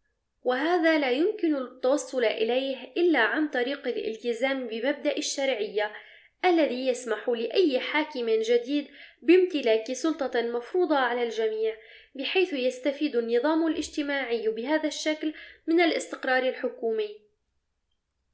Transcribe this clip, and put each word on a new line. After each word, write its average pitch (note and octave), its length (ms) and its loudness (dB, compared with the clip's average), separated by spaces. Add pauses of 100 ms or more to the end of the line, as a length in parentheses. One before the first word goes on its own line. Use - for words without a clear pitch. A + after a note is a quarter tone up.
(440)
وهذا D#4+ 540 2
لا C#4 120 0
يمكن D#4+ 460 0
التوصل B3+ 680 0
إليه B3 720 -2
إلا F4 220 4
عن A#3 300 2
طريق C4+ 400 -2
الالتزام A#3+ 800 -2
بمبدأ C4+ 500 -2
الشرعية G#3+ 760 -2 (520)
الذي C4+ 440 2
يسمح A#3 400 -2
لأي B3+ 520 2
حاكم C4+ 500 -2
جديد A#3+ 580 2 (340)
بامتلاك C4 680 4
سلطة B3+ 500 -2
مفروضة C4 540 0
على B3 260 0
الجميع، A3 540 -2 (380)
بحيث F4+ 380 0
يستفيد C#4 640 -2
النظام A#3+ 500 2
الاجتماعي C4+ 800 -2
بهذا C#4 400 -2
الشكل D#4 460 -4 (320)
من E4 140 4
الاستقرار C4 680 0
الحكومي. A3+ 720 -4 (1120)